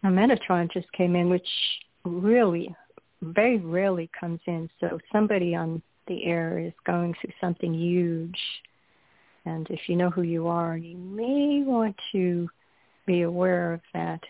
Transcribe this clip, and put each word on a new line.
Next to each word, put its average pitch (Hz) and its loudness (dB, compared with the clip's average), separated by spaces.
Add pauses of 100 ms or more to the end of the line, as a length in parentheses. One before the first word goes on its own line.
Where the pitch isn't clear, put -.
A - 4
Metatron 185 4
just - -6
came 180 2
in, 175 4
which 180 0 (560)
really, 185 2 (500)
very 208 2
rarely 180 0 (100)
comes 170 -6
in. 165 -6
So 170 -4 (100)
somebody 202 2
on 165 -4 (240)
the - -8
air 170 -2
is 170 -6 (140)
going 175 0
through - -10
something 170 -2
huge. 170 0 (1080)
And 160 -6
if - -6
you 175 2
know 180 4
who 175 0
you 165 0
are, 170 0
you 170 -10
may 262 0
want 226 2 (160)
to 175 0 (560)
be 175 2
aware 175 0
of 165 -8 (140)
that. 165 -4